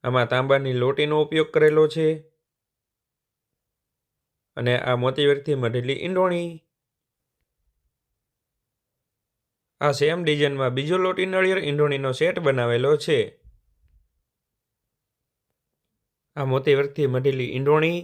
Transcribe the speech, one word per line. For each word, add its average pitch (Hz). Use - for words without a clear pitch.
આમાં 123
તાંબાની 131
લોટીનો 147
ઉપયોગ 156
કરેલો 156
છે 160
અને 123
આ 123
મોતી 131
વર્કથી 139
મઢેલી 123
ઈંડોણી. 180
આ 143
સેમ 165
ડિઝાઇનમાં 143
બીજો 156
લોટી 185
નાળિયેર 185
ઈંડોણીનો 143
સેટ 170
બનાવેલો 123
છે. 147
આ 139
મોતી 135
વર્કથી 139
મઢેલી 131
ઈંડોણી 156